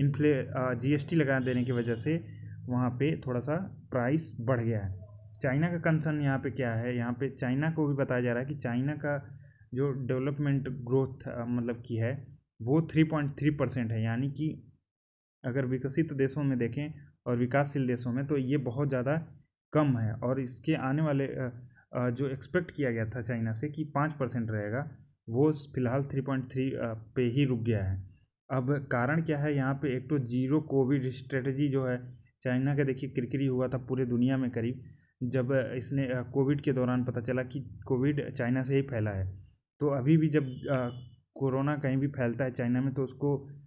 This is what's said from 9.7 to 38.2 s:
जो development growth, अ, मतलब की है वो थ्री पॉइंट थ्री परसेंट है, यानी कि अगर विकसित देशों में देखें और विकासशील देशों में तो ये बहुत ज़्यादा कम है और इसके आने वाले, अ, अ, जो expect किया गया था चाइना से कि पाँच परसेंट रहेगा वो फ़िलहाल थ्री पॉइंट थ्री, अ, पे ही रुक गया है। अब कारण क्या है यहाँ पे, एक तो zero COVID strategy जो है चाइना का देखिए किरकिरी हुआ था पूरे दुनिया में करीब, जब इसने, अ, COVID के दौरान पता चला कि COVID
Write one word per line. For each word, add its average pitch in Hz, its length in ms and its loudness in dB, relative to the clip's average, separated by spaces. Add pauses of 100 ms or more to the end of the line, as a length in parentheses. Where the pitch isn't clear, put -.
जो 135 320 0
development 139 600 0
growth, 127 600 -2
अ, 120 160 -4
मतलब 117 420 -2
की 117 100 -4
है 113 300 -2 (360)
वो 139 200 4
थ्री 160 220 4
पॉइंट 151 260 0
थ्री 143 200 0
परसेंट 127 420 0
है, 110 100 0
यानी 117 280 0
कि - 440 -6 (720)
अगर 131 200 -2
विकसित 135 480 0
देशों 135 300 0
में 135 160 2
देखें 143 360 -2 (320)
और 123 100 2
विकासशील 139 500 2
देशों 123 260 -2
में 135 140 -2
तो 147 100 0
ये 135 200 0
बहुत 131 320 0
ज़्यादा 139 380 0 (460)
कम 143 260 4
है 110 140 0
और 131 280 -2
इसके 131 340 -2
आने 139 280 0
वाले, 139 240 2
अ, 127 420 -6 (260)
अ, 123 160 0
जो 131 180 0
expect 170 420 -2
किया 139 200 0
गया 113 200 0
था 123 120 -4
चाइना 113 300 0
से 147 160 -4
कि 151 160 -4
पाँच 151 280 0
परसेंट 123 380 -2
रहेगा 110 400 -2 (380)
वो 139 240 4
फ़िलहाल 135 520 -2
थ्री 139 160 -4
पॉइंट 131 320 -2
थ्री, 131 200 0
अ, 117 220 -4 (220)
पे 131 60 4
ही 123 220 4
रुक 123 160 2
गया 107 240 2
है। 95 240 -2 (440)
अब 135 400 0
कारण 135 300 2
क्या 160 160 0
है 147 180 0
यहाँ 135 180 2
पे, 139 220 0
एक 127 120 -6
तो 151 100 2
zero 127 420 2
COVID 135 500 2
strategy 135 580 -2
जो 135 180 0
है 123 320 -4 (240)
चाइना 131 340 0
का 147 80 2
देखिए 135 260 -2
किरकिरी 135 360 -2
हुआ 127 220 2
था 131 100 -2
पूरे 127 280 -2
दुनिया 123 300 4
में 127 140 0
करीब, 117 320 -4 (400)
जब 123 540 2
इसने, 135 300 -2
अ, 123 160 0
COVID 139 380 2
के 147 120 2
दौरान 127 320 2
पता 123 160 -2
चला 127 220 0
कि 127 440 -10
COVID 135 440 2